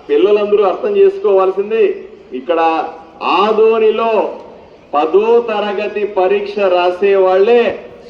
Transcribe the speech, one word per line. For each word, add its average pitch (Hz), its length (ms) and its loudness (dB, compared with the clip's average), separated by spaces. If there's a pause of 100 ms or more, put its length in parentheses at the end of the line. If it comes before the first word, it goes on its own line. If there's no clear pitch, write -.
(100)
పిల్లలందరూ 208 540 2
అర్థం 202 320 -2
చేసుకోవాల్సింది, 196 1080 0 (280)
ఇక్కడ 165 520 -2 (380)
ఆదోనిలో 214 1080 0 (640)
పదో 208 540 2
తరగతి 208 580 -4
పరీక్ష 202 520 -2
రాసే 180 560 0
వాళ్ళే 196 640 2 (320)